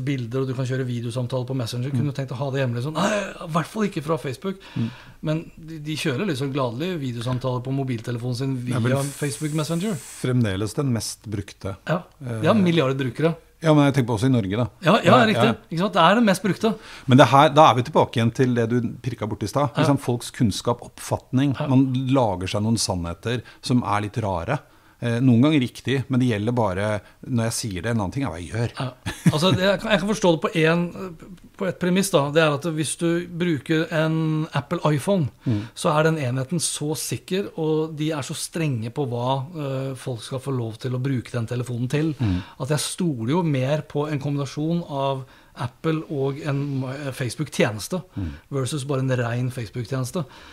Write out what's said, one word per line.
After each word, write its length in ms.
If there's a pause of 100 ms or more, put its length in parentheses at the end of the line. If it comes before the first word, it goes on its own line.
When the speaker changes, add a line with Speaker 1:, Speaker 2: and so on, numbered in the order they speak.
Speaker 1:
bilder, 380
og 60
du 60
kan 140
kjøre 180
videosamtaler 640
på 80
Messenger. 340
Kunne 140
Speaker 2:
Mm. 100
Speaker 1:
du 80
tenkt 100
å 40
ha 140
det 100
hjemme, 160
liksom? 180
Nei, 160
i 400
hvert 160
fall 220
ikke 160
fra 140
Facebook. 380 (220)
Speaker 2:
Mm. 120 (320)
Speaker 1:
Men 360
de, 200
de 180
kjører 320
liksom 240
gladelig 480
videosamtaler 640
på 80
mobiltelefonen 640
sin 280
Speaker 2:
Det 120
er 40
vel 120
Speaker 1:
via 100
Facebook 520
Messenger. 400
Speaker 2:
fremdeles 800
den 180
mest 360
brukte. 480 (120)
Speaker 1:
Ja, 140 (180)
de 260
har 80
Speaker 2:
Eh, 80
Speaker 1:
milliarder 320
brukere. 400 (280)
Speaker 2:
Ja, 100
men 200
jeg 20
tenker 140
på 100
også 80
i 20
Norge, 280
da. 120 (140)
Speaker 1:
Ja, 220
ja, 140
Speaker 2:
Ja, 80
Speaker 1:
riktig. 180
Speaker 2:
ja. 100 (160)
Speaker 1:
Ikke 80
sant? 160
Det 80
er 140
den 80
mest 180
brukte. 320 (320)
Speaker 2:
Men 120
det 100
her, 200
da 220
er 60
vi 60
tilbake 340
igjen 180
til 200
det 140
du 120 (200)
pirka 280
borti 160
i 20
stad. 240
Ikke 80
Speaker 1:
Ja. 60
Speaker 2:
sant? 160
Folks 320
kunnskap, 500
oppfatning. 760
Speaker 1:
Ja. 100
Speaker 2:
Man 240 (160)
lager 400
seg 140
noen 140
sannheter 640 (200)
som 220
er 180
litt 180
rare. 380 (460)
Eh, 140
noen 240
ganger 180
riktig, 480
men 120
det 80
gjelder 260
bare 460 (260)
når 240
jeg 20
sier 300
det. 80
En 80
annen 140
ting 100
er 80
hva 80
jeg 140
gjør. 260
Speaker 1:
Ja. 140 (400)
Altså, 180
det, 80
jeg 220
kan, 100
jeg 80
kan 100
forstå 240
det 100
på 220
en, 520 (420)
på 80
et 140
premiss 320
da. 180
Det 100
er 140
at 80
hvis 360
du 280
bruker 640
en 640
Apple 300
iPhone, 440 (160)
Speaker 2:
Mm. 300
Speaker 1:
så 240
er 60
den 140
enheten 420
så 340
sikker, 640
og 380
de 160
er 100
så 100
strenge 600
på 160
hva, 840
eh, 60
folk 260
skal 160
få 180
lov 220
til 140
å 100
bruke 300
den 160
telefonen 420
til, 300
Speaker 2:
Mm. 200 (200)
Speaker 1:
at 80
jeg 100
stoler 520
jo 120
mer 400
på 260
en 120
kombinasjon 680
av 360 (320)
Apple 560
og 340
en, 380
eh, 260
Facebook-tjeneste, 960 (120)
Speaker 2:
Mm. 140 (220)
Speaker 1:
versus 320
bare 160
en 100
ren 400
Facebook-tjeneste. 760 (280)